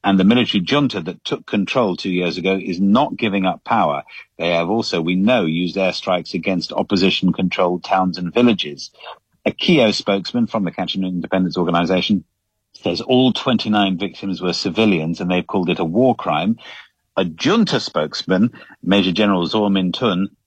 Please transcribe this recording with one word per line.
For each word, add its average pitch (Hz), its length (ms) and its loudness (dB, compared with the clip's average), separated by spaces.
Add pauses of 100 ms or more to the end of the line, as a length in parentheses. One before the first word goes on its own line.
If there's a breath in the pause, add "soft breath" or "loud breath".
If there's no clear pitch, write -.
And 98 140 4
the 92 40 4
military 113 380 4
junta 123 380 0
that 85 240 -10
took - 220 -6
control 98 500 0
two - 140 -6
years 90 260 0
ago 92 260 -2
is 87 160 -4
not 107 380 2
giving 98 300 0
up 85 180 -4
power. 80 400 0 (320 loud breath)
They 85 140 -2
have 85 180 0
also, 101 320 -2
we 87 140 -2
know, 101 320 2
used 82 300 -2
airstrikes 92 580 -2
against 90 400 -4
opposition-controlled 90 1080 0
towns 92 340 0
and 87 120 -6
villages. 107 600 0 (560 loud breath)
A - 40 2
KIO 127 420 2
spokesman 104 540 -2
from 107 180 -2
the 85 80 -4
Kachin 95 340 -4
Independence 90 500 -2
Organization 87 680 2 (520)
says - 260 -4
all 127 320 4
twenty-nine 107 640 0
victims 92 460 -6
were 90 100 0
civilians, 87 720 0
and 90 80 -2
they've 90 160 0
called 90 240 -2
it 78 80 0
a 87 80 0
war 117 280 2
crime. 90 440 -2 (580 loud breath)
A 95 80 0
junta 147 560 0
spokesman, 92 720 0 (300 loud breath)
Major 92 300 2
General 95 340 2
Zaw 104 240 0
Min 95 200 2
Tun 98 380 -2 (180)